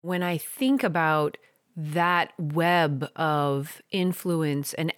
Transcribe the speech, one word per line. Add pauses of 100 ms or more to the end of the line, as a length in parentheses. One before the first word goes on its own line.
When
I
think
about (400)
that
web
of
influence
and